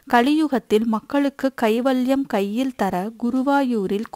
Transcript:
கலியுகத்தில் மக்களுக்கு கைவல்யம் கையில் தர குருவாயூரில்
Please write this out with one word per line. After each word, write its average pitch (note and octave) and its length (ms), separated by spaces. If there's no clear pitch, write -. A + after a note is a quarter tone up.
கலியுகத்தில் B3 800
மக்களுக்கு C#4 540
கைவல்யம் B3+ 720
கையில் A3 480
தர F#3 140
குருவாயூரில் A#3+ 920